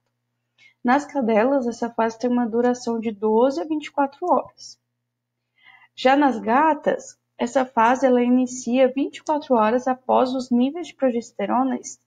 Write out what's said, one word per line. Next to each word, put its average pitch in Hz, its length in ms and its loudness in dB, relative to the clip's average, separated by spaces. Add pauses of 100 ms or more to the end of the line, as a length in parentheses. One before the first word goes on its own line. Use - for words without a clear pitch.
(840)
Nas 269 240 2
cadelas, 247 640 0
essa 233 200 -6
fase 226 300 -4
tem 247 100 -2
uma 247 200 0
duração 240 500 -2
de 226 140 -6
doze 220 480 2
a 349 40 -6
vinte 302 220 -6
e - 60 -18
quatro 277 360 -4
horas. - 480 -2 (1160)
Já 262 220 2
nas 262 240 2
gatas, 294 760 0 (220)
essa 247 260 -2
fase 254 400 2
ela 247 200 4
inicia 254 680 2
vinte 285 260 -6
e - 40 -20
quatro 294 320 -2
horas 226 320 2
após 254 480 0
os 254 160 -8
níveis 277 380 0
de - 60 -20
progesterona 240 840 -2
es-, - 300 -14